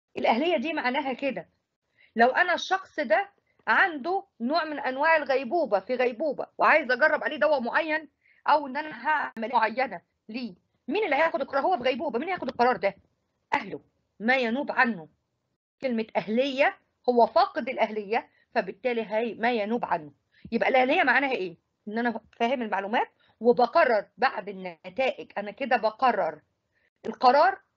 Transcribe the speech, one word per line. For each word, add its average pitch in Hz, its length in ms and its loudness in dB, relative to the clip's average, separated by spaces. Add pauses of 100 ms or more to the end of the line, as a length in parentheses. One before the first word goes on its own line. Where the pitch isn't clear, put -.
(160)
الأهلية 302 400 0
دي 302 160 -4
معناها 269 400 -2
كده، 247 360 -6 (680)
لو 233 120 6
أنا 349 260 2
الشخص 370 460 -4
ده 311 300 0 (360)
عنده 339 580 0 (160)
نوع 302 240 0
من 302 140 -8
أنواع 277 380 2
الغيبوبة، 269 640 0
في 254 140 -4
غيبوبة 247 520 -2 (120)
وعايز 262 320 4
أجرب 269 340 2
عليه 269 120 -4
دواء 294 240 2
معين 311 480 -2 (380)
أو 285 200 4
إن 254 100 -8
أنا 294 320 -6
هعمل 233 440 -2
معينة 220 480 0 (280)
ليه، 220 260 -10 (340)
مين 403 160 0
اللي 294 120 0
هياخد 320 240 0
القرار؟ 269 220 -2
هو 359 140 2
في 247 60 -8
غيبوبة، 254 360 -2
مين 320 100 -6
هياخد 339 200 -6
القرار 240 280 2
ده؟ 190 180 -2 (600)
أهله، 202 260 -8 (400)
ما 247 160 2
ينوب 247 360 -2
عنه. 220 360 0 (720)
كلمة 226 260 -2 (100)
أهلية، 262 600 0 (300)
هو 240 180 6
فاقد 320 420 2
الأهلية، 214 640 -2 (240)
فبالتالي 226 520 -2
هي 220 280 -2
ما 233 180 0
ينوب 220 320 -2
عنه. 151 280 -4 (400)
يبقى 226 160 0
الأهلية 262 340 4
معناها 269 300 2
إيه؟ 185 240 -6 (320)
إن 208 100 -6
أنا 233 220 -2 (120)
فاهم 247 300 -2
المعلومات 214 460 -2 (320)
وبقرر 240 640 4 (100)
بعد 208 320 -2
النتائج، 185 880 -8
أنا 202 120 -8
كده 247 260 -2
بقرر. 208 640 0 (640)
القرار 285 540 4 (160)